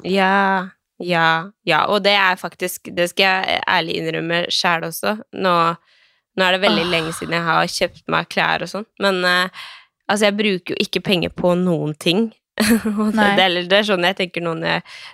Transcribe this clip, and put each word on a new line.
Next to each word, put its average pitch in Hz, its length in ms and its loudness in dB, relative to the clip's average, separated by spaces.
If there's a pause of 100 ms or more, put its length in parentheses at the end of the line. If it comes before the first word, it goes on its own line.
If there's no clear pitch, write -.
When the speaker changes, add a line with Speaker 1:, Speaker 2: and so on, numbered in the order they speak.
Speaker 1:
Ja, 190 640 0 (300)
ja, 165 500 0 (140)
ja. 160 240 2
Og 202 160 0
det 202 120 4
er 190 220 2
faktisk, - 560 -8
det 175 160 0
skal 190 340 2
jeg - 200 0
ærlig 170 340 0
innrømme 165 500 -2
selv 170 400 0
også. 202 300 -4 (140)
Nå, 185 240 0 (840)
nå 185 80 2
er 185 100 4
det 185 60 -2
veldig 196 240 2
Speaker 2:
Åh. 180 80 -4
Speaker 1:
lenge 160 200 -2
siden 165 220 -6
jeg 170 80 -2
har 165 220 2
kjøpt - 420 -4
meg - 220 0
klær 165 340 0
og 175 80 -8
sånn. 208 140 -8 (140)
Men, 190 260 0
eh, 180 240 2 (580)
altså, 208 220 2
jeg 202 80 0
bruker 208 400 -2
jo - 20 -2
ikke 185 240 -4
penger 175 320 0
på 180 220 2
noen 156 400 0
ting. 202 320 2 (240)
<laughs> - 80 -2
Og 214 480 2
det, 214 80 0
Speaker 2:
Nei. 202 180 4
Speaker 1:
det, 185 80 4
er, 180 200 2
det 185 160 2
er 220 40 4
sånn 185 220 0
jeg 190 100 2
tenker 175 300 -4
nå 165 80 -2
når 165 160 -4
jeg 170 140 -2 (300)